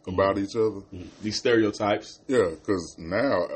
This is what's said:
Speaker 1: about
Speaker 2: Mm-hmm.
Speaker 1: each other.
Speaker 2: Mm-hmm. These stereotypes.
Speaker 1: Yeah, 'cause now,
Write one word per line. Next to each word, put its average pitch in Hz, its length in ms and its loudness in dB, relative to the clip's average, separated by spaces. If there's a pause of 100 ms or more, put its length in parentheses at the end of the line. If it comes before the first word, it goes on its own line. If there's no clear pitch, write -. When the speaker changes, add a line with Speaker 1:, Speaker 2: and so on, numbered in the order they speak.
Speaker 1:
about 95 280 2
Speaker 2:
Mm-hmm. 98 80 0
Speaker 1:
each 101 120 -8
other. 107 240 0 (100)
Speaker 2:
Mm-hmm. 90 180 -14 (140)
These 104 140 -4
stereotypes. 107 920 0
Speaker 1:
Yeah, 117 200 4 (180)
'cause 87 320 -2
now, 92 580 0